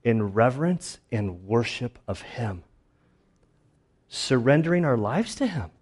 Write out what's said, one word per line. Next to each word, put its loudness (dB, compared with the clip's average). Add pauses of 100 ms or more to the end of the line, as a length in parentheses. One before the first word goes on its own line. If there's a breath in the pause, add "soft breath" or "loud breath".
in 2
reverence 0 (140)
and -4
worship -2 (100)
of -6
him, -8 (1500)
surrendering 2
our 4
lives -2
to -2
him. -4 (120)